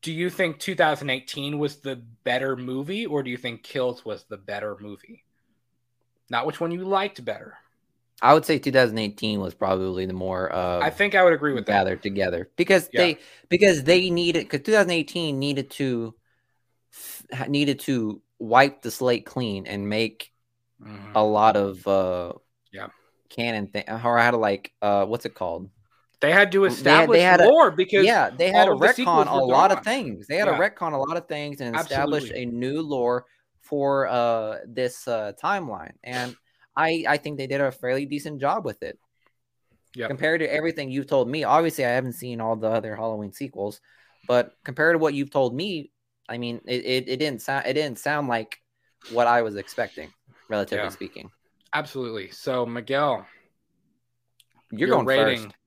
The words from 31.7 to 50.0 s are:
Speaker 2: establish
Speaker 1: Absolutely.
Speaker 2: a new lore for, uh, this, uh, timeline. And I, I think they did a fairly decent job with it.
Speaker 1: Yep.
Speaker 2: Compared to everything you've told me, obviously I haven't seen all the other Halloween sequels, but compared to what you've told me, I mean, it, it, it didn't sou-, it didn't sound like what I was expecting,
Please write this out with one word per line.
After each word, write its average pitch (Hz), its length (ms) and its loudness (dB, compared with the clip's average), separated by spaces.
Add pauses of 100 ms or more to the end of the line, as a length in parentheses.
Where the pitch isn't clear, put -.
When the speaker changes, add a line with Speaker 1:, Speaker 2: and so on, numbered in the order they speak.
Speaker 2:
establish 143 500 -2
Speaker 1:
Absolutely. 120 180 -10
Speaker 2:
a 123 40 -6
new 127 360 -4
lore 123 440 -2 (340)
for, 139 480 -2
uh, 113 580 0
this, 123 420 -6
uh, 107 240 -4 (100)
timeline. 151 520 -6 (100)
And 123 320 -8 (400)
I, 160 320 0
I 147 80 2
think 147 220 -8
they 135 80 -6
did 139 140 -2
a 135 120 0
fairly 131 340 -4
decent 147 340 -8
job 165 240 -2
with 113 180 -8
it. - 160 -12 (960)
Speaker 1:
Yep. 117 140 -6
Speaker 2:
Compared 151 320 -2
to 123 120 -2
everything 156 380 -4
you've 131 160 -4
told 131 220 2
me, 147 160 -4
obviously 147 400 2
I 120 60 0
haven't 127 240 -2
seen 120 260 -10
all 113 160 -2
the 110 120 -4
other 110 280 -2
Halloween 107 360 -6
sequels, 104 480 -10 (460)
but 123 380 0
compared 156 300 2
to 165 40 2
what 156 160 2
you've 139 160 -4
told 127 240 0
me, 160 360 -8 (380)
I 117 100 -8
mean, 120 280 -8
it, 127 180 -4
it, 127 240 -2
it 131 100 -4
didn't 143 240 -4
sou-, 139 240 -4
it 135 80 -2
didn't 151 240 -4
sound 147 300 -4
like 113 340 -6 (500)
what 120 140 2
I 120 160 4
was 107 140 -4
expecting, 98 560 -8 (360)